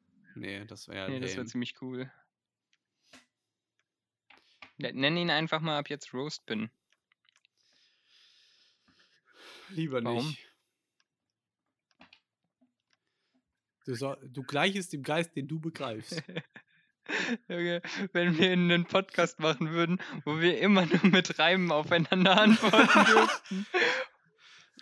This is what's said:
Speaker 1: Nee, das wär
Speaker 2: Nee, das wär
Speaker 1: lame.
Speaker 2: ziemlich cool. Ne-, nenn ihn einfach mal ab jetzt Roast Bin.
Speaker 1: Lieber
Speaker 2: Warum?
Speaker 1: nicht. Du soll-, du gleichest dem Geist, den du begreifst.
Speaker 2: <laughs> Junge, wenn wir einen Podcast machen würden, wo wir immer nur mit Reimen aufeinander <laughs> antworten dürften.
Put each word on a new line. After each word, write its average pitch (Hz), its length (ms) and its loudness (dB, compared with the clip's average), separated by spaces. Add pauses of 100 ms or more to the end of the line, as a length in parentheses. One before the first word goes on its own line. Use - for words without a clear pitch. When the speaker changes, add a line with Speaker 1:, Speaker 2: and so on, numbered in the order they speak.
(360)
Speaker 1:
Nee, 101 300 -12
das 107 200 -20
wär 95 220 -12
Speaker 2:
Nee, 135 100 -8
das 110 140 -8
wär 95 60 -12
Speaker 1:
lame. 120 100 -12
Speaker 2:
ziemlich 120 340 -10
cool. 127 280 -12 (2750)
Ne-, 120 140 -8
nenn 139 240 -2
ihn 175 140 -2
einfach 156 300 -2
mal 156 180 -4
ab 143 120 -6
jetzt - 240 -12
Roast 143 320 -10
Bin. 110 240 -8 (3000)
Speaker 1:
Lieber 156 340 -4
Speaker 2:
Warum? 117 240 -2
Speaker 1:
nicht. - 180 -12 (3500)
Du 131 100 -6
soll-, 135 320 -8
du 131 160 -12
gleichest 180 480 -4
dem 143 100 -10
Geist, 165 320 -4
den 160 140 -8
du 160 100 -6
begreifst. 151 720 -10
Speaker 2:
<laughs> - 1200 -10
Junge, 175 340 -4 (300)
wenn 175 240 0
wir 185 140 2
einen 175 340 2
Podcast 180 540 -2
machen 156 320 -2
würden, 170 300 0 (240)
wo 151 160 -4
wir 170 200 2
immer 185 260 4
nur 160 200 2
mit 175 320 2
Reimen 175 340 2
aufeinander 170 640 2
<laughs> 202 40 6
antworten 220 680 8
dürften. 214 600 2 (1160)